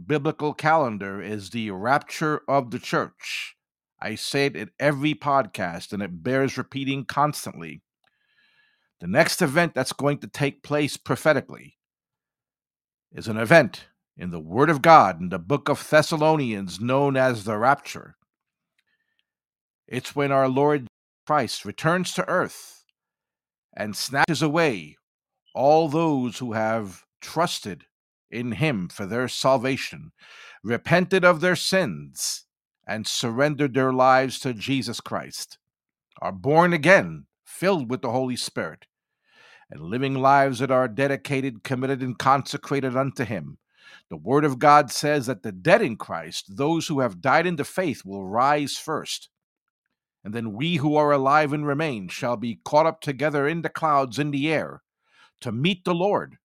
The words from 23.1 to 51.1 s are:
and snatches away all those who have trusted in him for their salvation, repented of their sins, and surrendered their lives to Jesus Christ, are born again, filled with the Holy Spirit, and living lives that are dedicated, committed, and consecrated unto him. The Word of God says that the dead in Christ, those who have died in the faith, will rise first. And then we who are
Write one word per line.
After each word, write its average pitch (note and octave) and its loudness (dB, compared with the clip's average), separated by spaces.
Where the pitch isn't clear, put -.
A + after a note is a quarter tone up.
and G#2 -8
snatches C#3+ 0
away C#3+ 0
all D3+ 4
those C#3+ 0
who B2 -6
have A2 -4
trusted - -4
in A#2+ -6
him G2+ 0
for - -12
their A#2 -4
salvation, B2 -2
repented F3+ 2
of F3 6
their F3+ 2
sins, E2+ -4
and G#2+ -6
surrendered C3 0
their C3 2
lives C3 4
to B2+ -6
Jesus A#2 -4
Christ, - -10
are F2 -4
born D3 4
again, C3+ 4
filled E3 -2
with C3 -2
the A#2+ -2
Holy B2+ -2
Spirit, E2+ -8
and - -18
living B2+ -4
lives C3+ 4
that C3 -2
are B2+ 4
dedicated, C3+ -4
committed, C3 -4
and B2+ -6
consecrated C3+ 0
unto C3+ -2
him. D#2+ -8
The F2 -10
Word B2+ 2
of C3 0
God D3 8
says D3 0
that B2 -6
the A2 -8
dead D3+ 4
in C3 -2
Christ, E2+ -10
those D3+ 0
who C#3 -2
have G2 -2
died D3 4
in F3+ -2
the C#3 -4
faith, F3 -4
will G2 -10
rise C3 0
first. - -8
And G#2+ -12
then A2+ -6
we D#3+ -2
who D3 0
are D3+ 4